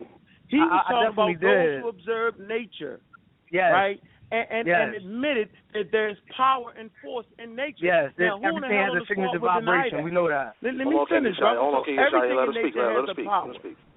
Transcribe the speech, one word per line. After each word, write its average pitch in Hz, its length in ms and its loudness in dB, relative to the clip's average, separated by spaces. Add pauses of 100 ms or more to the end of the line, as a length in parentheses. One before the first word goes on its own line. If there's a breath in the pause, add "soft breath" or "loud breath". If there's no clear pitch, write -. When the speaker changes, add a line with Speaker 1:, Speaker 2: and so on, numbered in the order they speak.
(500 soft breath)
Speaker 1:
He - 80 2
Speaker 2:
I, 160 80 6
Speaker 1:
was 180 200 2
Speaker 2:
I, 180 40 -4
I 190 40 0
Speaker 1:
talking 226 200 2
about 208 160 2
Speaker 2:
definitely 165 160 -4
Speaker 1:
those 185 240 4
Speaker 2:
did. 135 120 -2
Speaker 1:
who 120 80 -6
observe 226 520 -4
nature. 196 600 -8 (520)
Speaker 2:
Yes. 180 200 4
Speaker 1:
Right? 196 280 2 (280 soft breath)
And, 226 200 -2
and, 220 200 -4
Speaker 2:
Yes. 175 120 4
Speaker 1:
and 139 160 -2
admitted 220 520 -4 (240)
that 208 180 -4
there's 214 260 -2 (200)
power 262 400 0
and 226 120 -16 (120)
force 262 240 -10 (160)
in 233 160 -16
nature. 262 280 -6
Speaker 2:
Yes, 165 320 2
Speaker 1:
Now, - 0 -
Speaker 2:
there's, 180 240 2
Speaker 1:
who - 40 -2 (120)
in 302 40 -6
the 262 80 -4
Speaker 2:
everything 208 80 2
Speaker 1:
hell 196 80 2
Speaker 2:
has 170 80 -2
Speaker 1:
on 175 40 0
Speaker 2:
a - 40 -2
Speaker 1:
the 220 80 -8
Speaker 2:
signature 190 280 -2
Speaker 1:
squad 180 200 2
would 226 80 -2
deny 180 120 4 (120)
Speaker 2:
vibration. 151 80 -6
Speaker 1:
that? 151 80 -4
Speaker 2:
We 170 80 -6
know 175 160 2
that. 135 200 -2 (120)
Speaker 1:
Let, 254 160 -4
let 262 80 -2
Speaker 3:
Hold 285 80 0
Speaker 1:
me 302 80 4
Speaker 3:
on, 294 80 0
King 339 80 4
Speaker 1:
finish, 220 200 0
Speaker 3:
Yeshaya. - 120 2
Speaker 1:
brother. 233 120 2
Speaker 3:
Hold 143 120 2
on, 131 80 2
Speaker 1:
So - 80 -6
Speaker 3:
King 139 80 -2
Yeshaya. 123 320 4
Let - 0 -
Speaker 1:
everything 127 80 0
Speaker 3:
him 131 120 2
Speaker 1:
in 131 40 -2
Speaker 3:
speak, 175 200 -2
Speaker 1:
nature 117 80 -2
Speaker 3:
man. 120 80 2
Let 110 80 0
Speaker 1:
has 131 80 0
Speaker 3:
him - 40 -6
Speaker 1:
a 185 80 -8
Speaker 3:
speak. 165 120 -6
Speaker 1:
power. 190 160 0
Speaker 3:
Let 127 80 -12
him - 80 -18
speak. - 160 -14 (200)